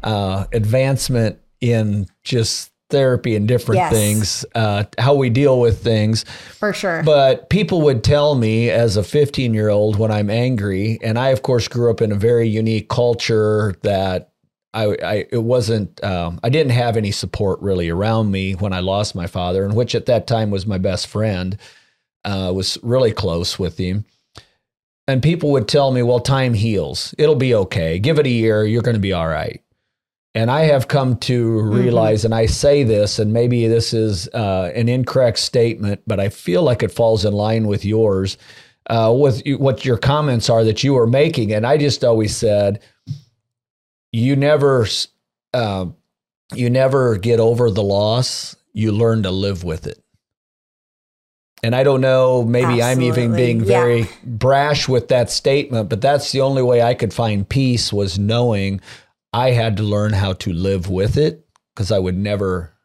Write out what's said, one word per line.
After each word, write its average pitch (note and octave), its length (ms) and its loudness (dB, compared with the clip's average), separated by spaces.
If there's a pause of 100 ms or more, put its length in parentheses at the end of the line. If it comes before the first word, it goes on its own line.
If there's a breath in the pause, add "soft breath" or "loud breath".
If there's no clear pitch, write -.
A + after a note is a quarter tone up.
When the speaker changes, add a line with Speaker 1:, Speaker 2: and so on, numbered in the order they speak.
Speaker 1:
uh, G2 500 -4
advancement A#2+ 840 0 (220)
in G#2+ 460 0 (180)
just - 460 -4 (200)
therapy B2+ 440 0
and G#2 140 0
different A#2+ 300 0
Speaker 2:
Yes. E3 140 0
Speaker 1:
things, G#2+ 520 -2 (100)
uh, G#2+ 300 0 (140)
how C3+ 160 2
we C3+ 140 2
deal C3 320 4
with A#2 220 2
things. A2 420 0 (340 loud breath)
Speaker 2:
For G#3 140 -2
sure. E3+ 320 -4
Speaker 1:
But C#3 460 4
people F#3+ 320 2
would C3+ 220 2
tell D3 320 4
me A2+ 340 0
as G#2+ 260 2
a G#2+ 60 0
fifteen-year-old G#2+ 960 0
when A2 140 0
I'm G#2 180 -2
angry, A2 720 -2
and A2+ 160 -2
I, C3 100 0
of C3 140 0
course, B2 260 0
grew A#2+ 220 0
up A2+ 100 -2
in G#2+ 120 0
a G2+ 40 -2
very A#2 320 2
unique A2 400 -2
culture G#2+ 960 0
that F#2+ 480 -2 (420)
I, A2 120 -4 (180)
I, G2 300 -2
it A#2 100 -2
wasn't, A2+ 600 -2
um, F2 400 -4
I B2 60 0
didn't C#3+ 220 2
have A#2+ 260 0
any G#2 120 0
support F#2+ 500 -4
really F#2 280 -2
around G#2+ 420 0
me F#2+ 220 -2
when F#2+ 220 -4
I F2+ 60 -4
lost G2 340 -2
my F2 120 -6
father, F#2 380 -2
and G2+ 100 -2
which A#2 200 -2
at A#2 120 -2
that A#2+ 220 0
time A2 220 0
was G2 160 -4
my G2+ 120 -2
best F#2 280 -2
friend, G2+ 500 -4 (680 soft breath)
uh, F#2+ 300 -4
was F#2+ 280 -4
really A#2+ 280 2
close F2+ 480 -4
with E2+ 200 -6
him. F#2 260 -4 (1040 loud breath)
And C3 140 0
people D#3+ 300 0
would B2+ 140 0
tell C#3 240 2
me, B2+ 120 0
"Well, A#2+ 180 2
time C3 340 0
heals. G2 640 -4
It'll D3+ 160 4
be B2+ 200 0
okay. F2 440 0
Give D3 220 0
it C#3+ 60 2
a C3 40 0
year. A2 340 2
You're A2 180 0
gonna A2+ 180 0
be F#2+ 120 -2
all E2 160 -2
right." D#2 320 -6 (720)
And A2+ 160 0
I D3+ 140 2
have C#3+ 240 2
come C3 320 0
to A#2+ 280 0
Speaker 2:
Mm-hmm. A2 260 0
Speaker 1:
realize, A2+ 520 2
and A2+ 80 0
I A2+ 100 2
say C#3+ 380 2
this, G#2+ 360 2
and G#2+ 140 0
maybe A#2+ 360 2
this A2+ 260 2
is, A2 400 -2
uh, F#2+ 400 -2
an A2+ 120 0
incorrect B2 520 2
statement, A2 680 0
but G2+ 140 -2
I G2 80 0
feel F3 340 -2
like B2 200 2
it G#2+ 100 -2
falls A2+ 320 2
in G#2 80 2
line G#2+ 340 0
with G2+ 200 -2
yours, G2 500 0 (540 loud breath)
uh, - 260 2
with C3+ 300 2
y-, C#3 80 0
what C3 320 -2
your B2 100 2
comments C#3 540 0
are A2+ 140 4
that A2 200 0
you C#3 80 2
were B2 140 4
making. C3 480 2
And G#2+ 120 0
I D3 120 2
just C#3+ 260 0
always A2 320 2
said, G#2 440 0 (1300 soft breath)
"You B2 240 0
never, C#3 460 4
s-, - 260 -4 (460)
uh, G2+ 320 -2 (680)
you A#2+ 140 -2
never C3 480 2
get A2+ 240 2
over A#2 300 2
the G#2 120 -2
loss. G#2 760 -2 (180)
You G#2+ 180 0
learn A2 300 2
to F#2+ 80 -2
live F#2+ 340 -4
with D#2+ 220 -6
it." - 160 -14 (1600)
And A#2 120 -2
I C3 80 2
don't C3+ 200 2
know, C3 420 2
maybe A#2+ 380 0
I'm B2+ 180 0
even A#2+ 320 0
Speaker 2:
Absolutely. A2 40 0
Speaker 1:
being A#2 240 2
Speaker 2:
Yeah. G#2+ 60 0
Speaker 1:
very A#2+ 420 2 (140)
brash C#3 640 0
with B2 220 0
that B2 220 2
statement, B2+ 580 -2
but G#2 140 -4
that's C#3 280 0
the C3+ 120 -2
only C3+ 200 0
way B2 200 4
I A#2+ 100 2
could A#2 220 -4
find G#2+ 340 -2
peace, B2+ 420 0
was G2 280 -2
knowing G2+ 640 0 (500 loud breath)
I B2 180 0
had A2+ 280 0
to G#2 40 -2
learn G#2 320 0
how G2 200 0
to - 180 -6
live F#2+ 360 -2
with F#2+ 300 0
it, D#3+ 260 -2 (300)
'cause F#2+ 160 -6
I G#2+ 80 2
would F#2 180 -2
never F#2+ 560 -4 (120)